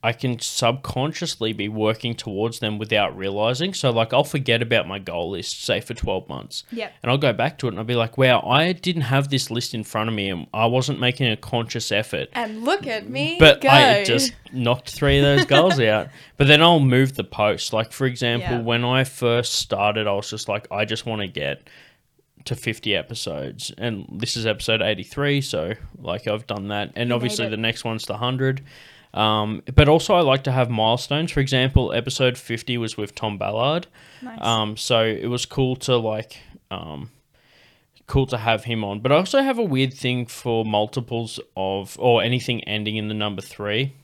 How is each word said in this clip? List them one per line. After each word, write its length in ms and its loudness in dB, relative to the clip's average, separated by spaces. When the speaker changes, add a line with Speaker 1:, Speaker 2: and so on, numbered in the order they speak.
Speaker 1:
I 80 2
can 280 -4
subconsciously 1120 -2
be 160 -4
working 480 0
towards 420 -4
them 180 -4
without 400 0
realizing. 560 -2
So, 180 0
like, 220 2
I'll 120 4
forget 360 0
about 280 0
my 100 -8
goal 320 -4
list, 340 -8
say, 160 0
for 140 -10
twelve 340 -4
months. 440 -12
Speaker 2:
Yep. 200 -10
Speaker 1:
And 80 -2
I'll 80 2
go 140 2
back 260 -2
to 80 -4
it 40 0
and 80 -8
I'll 60 -6
be 100 -4
like, 240 -2
"Wow, 220 6
I 320 2
didn't 300 -2
have 280 2
this 180 -2
list 260 -4
in 100 -6
front 240 -2
of 80 -2
me 120 -2
and 240 -6
I 140 2
wasn't 320 0
making 320 0
a 60 0
conscious 560 -4
effort." 400 -2
Speaker 2:
And 320 -6
look 240 0
at 200 -6
me 300 -4
Speaker 1:
But 220 8
Speaker 2:
go. 80 2
Speaker 1:
I 340 8
just 300 0
knocked 380 -2
three 280 2
of 60 6
those 200 6
goals 360 4
Speaker 2:
<laughs> 140 4
Speaker 1:
out. 140 0
But 120 4
then 140 8
I'll 180 8
move 340 4
the 100 -6
post. 480 0
Like, 200 0
for 140 -4
example, 500 -2
Speaker 2:
Yeah. 40 -2
Speaker 1:
when 240 0
I 200 4
first 500 0
started, 540 0
I 60 0
was 140 -4
just 200 -10
like, 240 -4
"I 120 -2
just 220 -6
wanna 220 -4
get 400 -8
to 100 -6
fifty 400 -4
episodes." 840 -8
And 320 -6
this 260 -6
is 100 -4
episode 360 0
eighty-three, 600 -2
so, 320 -4
like, 300 -6
I've 220 -4
done 200 -6
that. 280 -4
And 120 -2
Speaker 2:
You 20 0
made 40 2
Speaker 1:
obviously 320 -2
Speaker 2:
it. 40 -4
Speaker 1:
the 60 -4
next 280 -2
one's 220 -6
the 100 -6
hundred. 460 -2
Um, 480 0
but 160 10
also 240 4
I 80 6
like 220 2
to 80 0
have 180 2
milestones. 640 0
For 80 0
example, 520 2
episode 460 0
fifty 400 -6
was 180 -6
with 180 -8
Tom 220 -4
Ballard. 500 -2
Speaker 2:
Nice. 180 -16
Speaker 1:
Um, 380 0
so 260 2
it 220 -2
was 180 -4
cool 320 -2
to, 220 0
like, 400 -4
um, 400 -10
cool 220 2
to 100 -4
have 260 0
him 180 -4
on. 180 -4
But 120 2
I 40 6
also 260 2
have 160 -2
a 40 -2
weird 300 0
thing 320 -4
for 400 -2
multiples 720 -4
of, 420 -4
or 220 6
anything 420 -2
ending 320 -4
in 120 -4
the 60 -4
number 280 -4
three. 500 -4